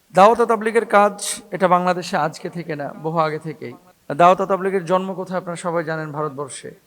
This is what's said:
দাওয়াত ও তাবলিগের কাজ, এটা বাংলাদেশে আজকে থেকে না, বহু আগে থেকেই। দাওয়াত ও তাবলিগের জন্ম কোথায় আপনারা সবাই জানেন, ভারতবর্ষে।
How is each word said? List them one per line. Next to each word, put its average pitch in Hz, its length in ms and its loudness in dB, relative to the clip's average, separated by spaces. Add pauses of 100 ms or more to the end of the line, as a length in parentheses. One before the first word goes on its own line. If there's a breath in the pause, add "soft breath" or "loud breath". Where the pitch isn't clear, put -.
(140)
দাওয়াত 208 260 8
ও 233 60 2
তাবলিগের 220 400 0
কাজ, 202 560 2 (100)
এটা 185 160 2
বাংলাদেশে 180 500 2
আজকে 156 320 -4
থেকে 165 260 -8
না, 143 180 -10 (100)
বহু 160 140 -2
আগে 156 220 0
থেকেই। 135 340 -12 (440)
দাওয়াত 185 240 6
ও 190 40 -2
তাবলিগের 190 400 -2
জন্ম 185 280 0
কোথায় 180 240 -8
আপনারা 175 180 -8
সবাই 170 280 -4
জানেন, 156 280 -6
ভারতবর্ষে। 143 600 -8 (160)